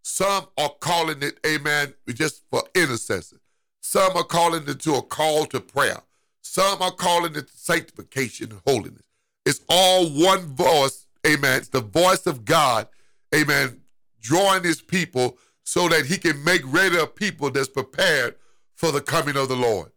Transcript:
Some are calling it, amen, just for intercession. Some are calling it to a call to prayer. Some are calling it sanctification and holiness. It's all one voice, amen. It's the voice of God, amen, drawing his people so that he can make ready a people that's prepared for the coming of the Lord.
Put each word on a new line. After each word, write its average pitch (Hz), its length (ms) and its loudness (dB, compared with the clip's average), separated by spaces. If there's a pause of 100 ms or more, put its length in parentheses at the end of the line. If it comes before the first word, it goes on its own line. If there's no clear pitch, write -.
Some 196 460 -2 (100)
are 151 220 -2
calling 160 420 -2
it, 143 240 -8
amen, 147 480 -2 (140)
just 131 420 -6
for 123 140 -4 (100)
intercession. 117 640 -2 (420)
Some - 340 0
are 175 80 0
calling 165 440 0
it 139 140 -8
to 156 140 0
a 123 60 0
call 156 460 0
to - 120 -6
prayer. - 420 -4 (400)
Some 190 400 -2
are 180 100 -2
calling 175 440 -2
it 147 140 -10
sanctification - 1000 -6
and 98 140 -20
holiness. 113 380 -2 (420)
It's - 220 -6
all 185 400 4
one 165 480 0
voice, 147 500 2 (200)
amen. 143 320 2
It's 123 100 -6
the 131 140 -2
voice 175 460 2
of 123 180 -6
God, 131 420 2 (460)
amen, 143 480 0 (400)
drawing 185 420 2
his 165 180 -2
people 127 560 -2 (260)
so 175 260 0
that 156 160 2
he 170 120 -4
can 147 260 -2
make 175 220 2
ready 170 320 2
a 156 100 0
people 151 420 -6
that's 135 180 -2
prepared 139 680 -2 (400)
for 160 160 0
the 139 100 -2
coming 147 340 -2
of 135 140 0
the 131 60 -2
Lord. 110 420 -2